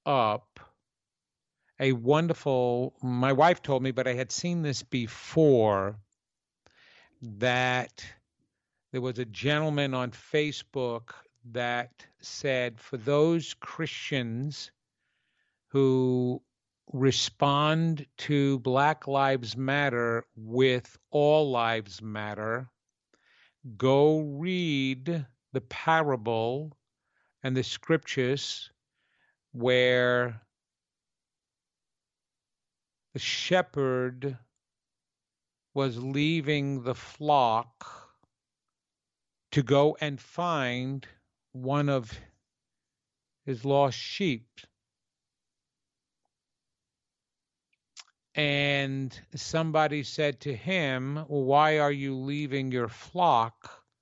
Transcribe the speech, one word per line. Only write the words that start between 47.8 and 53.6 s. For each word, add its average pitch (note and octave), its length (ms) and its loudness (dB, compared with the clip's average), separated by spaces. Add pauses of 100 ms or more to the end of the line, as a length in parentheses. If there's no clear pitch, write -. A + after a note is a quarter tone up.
And C#3+ 800 0 (200)
somebody D#3 680 0
said D3 380 -2
to C#3+ 160 -6
him, C#3 600 -2
"Well, D3+ 280 -4
why D3+ 360 6
are D3 120 2
you C#3 240 -4
leaving C#3 560 -4
your B2 160 0
flock - 920 0 (220)